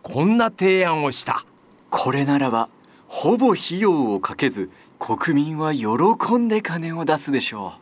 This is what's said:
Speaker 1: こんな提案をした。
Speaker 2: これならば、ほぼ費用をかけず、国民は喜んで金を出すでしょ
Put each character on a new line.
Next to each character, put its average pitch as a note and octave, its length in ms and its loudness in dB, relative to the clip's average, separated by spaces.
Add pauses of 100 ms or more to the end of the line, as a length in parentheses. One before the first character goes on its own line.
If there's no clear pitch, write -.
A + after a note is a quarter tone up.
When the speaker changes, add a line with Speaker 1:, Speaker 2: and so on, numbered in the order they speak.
Speaker 1:
こ D3 240 -2
ん A3 120 4
な A#3 80 4
提 F#3+ 400 2
案 D#3+ 180 0
を C#3 80 0
し - 120 -6
た。 - 220 -4 (440)
Speaker 2:
こ - 220 -2
れ C#3 140 0
な C#3+ 140 2
ら C3 100 0
ば、 A#2 200 0 (380)
ほ G3+ 300 0
ぼ A#3 160 4
費 F3 280 -4
用 D3 340 2
を F#2+ 40 0
か F#2+ 160 -8
け C3+ 140 0
ず、 G2 220 -6 (280)
国 C#3+ 460 0
民 D#3 140 -6
は D#3 140 -2
喜 B2 120 -2 (520)
ん A#3+ 100 0
で G#3+ 140 0
金 E3 300 -6
を E3 140 -6
出 D#3 140 2
す C#3+ 120 -6
で C3 80 2
し - 140 -4
ょ G2 280 -10